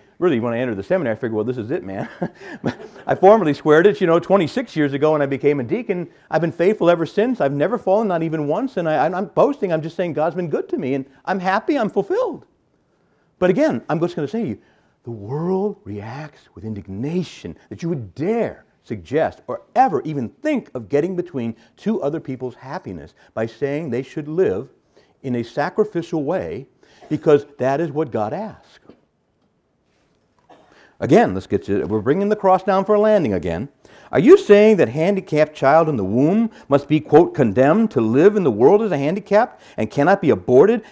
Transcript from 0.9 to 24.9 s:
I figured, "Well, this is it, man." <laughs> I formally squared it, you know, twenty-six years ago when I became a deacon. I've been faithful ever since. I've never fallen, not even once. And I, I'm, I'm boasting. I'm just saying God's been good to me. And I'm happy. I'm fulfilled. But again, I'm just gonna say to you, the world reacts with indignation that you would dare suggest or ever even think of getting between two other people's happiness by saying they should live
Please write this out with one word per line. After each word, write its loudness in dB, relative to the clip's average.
I -16
figured, -6
"Well, -2
this -4
is -8
it, -6
man." -8
<laughs> -12
I 0
formally 6
squared 4
it, 0
you 0
know, 4
twenty-six -2
years 0
ago 2
when 0
I 0
became 0
a -4
deacon. -6
I've 0
been -2
faithful 0
ever 2
since. -2
I've 0
never -2
fallen, 0
not -2
even -4
once. -4
And -2
I, 0
I'm, -2
I'm -4
boasting. 0
I'm -2
just -10
saying -4
God's -2
been -4
good -4
to -4
me. -2
And -4
I'm -2
happy. -2
I'm -2
fulfilled. -4
But 0
again, 0
I'm -2
just -4
gonna -6
say -6
to -6
you, -8
the -12
world -6
reacts -14
with -18
indignation -8
that -14
you -4
would -8
dare -4
suggest -4
or -8
ever 2
even -6
think -4
of -10
getting -2
between -6
two -4
other -4
people's -10
happiness -14
by -2
saying -6
they -4
should -10
live -2